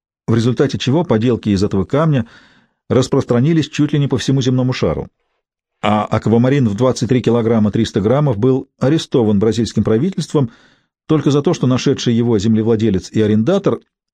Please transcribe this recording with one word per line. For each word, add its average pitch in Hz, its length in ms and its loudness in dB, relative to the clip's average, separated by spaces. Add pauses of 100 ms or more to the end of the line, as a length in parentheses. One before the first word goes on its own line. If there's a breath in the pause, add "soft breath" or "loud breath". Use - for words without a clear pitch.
(280)
в 117 80 2
результате 120 420 0
чего 143 240 0
поделки 113 460 0
из 101 160 2
этого 98 180 0
камня 143 460 0 (600 loud breath)
распространились 131 800 0
чуть 147 240 -2
ли 151 60 0
не 143 80 0
по 131 120 -2
всему 135 220 0
земному 127 320 0
шару. 85 360 -4 (720)
А 104 240 0
аквамарин 117 640 2
в 101 60 -2
двадцать 123 340 0
три 123 140 0
килограмма 113 480 2
триста 110 300 -2
граммов 127 360 0
был 127 320 0 (120)
арестован 127 580 0
бразильским 110 460 0
правительством 139 680 -2 (560 loud breath)
только 151 240 0
за 143 100 2
то, 160 140 0
что 135 140 -2
нашедший 127 460 0
его 117 220 0
землевладелец 107 760 0
и 110 100 0
арендатор, 113 560 0 (360)